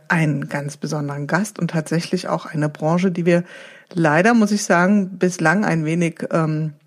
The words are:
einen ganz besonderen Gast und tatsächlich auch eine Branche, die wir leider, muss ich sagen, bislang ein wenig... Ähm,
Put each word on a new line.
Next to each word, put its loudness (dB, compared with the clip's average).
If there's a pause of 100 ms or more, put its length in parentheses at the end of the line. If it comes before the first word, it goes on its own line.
einen 0
ganz -8
besonderen -6
Gast -2
und -2
tatsächlich -2
auch -4
eine -2
Branche, 0
die -4
wir 4 (500)
leider, 4
muss 4
ich 0
sagen, 2
bislang 2
ein 0
wenig... -2
Ähm, -2 (120)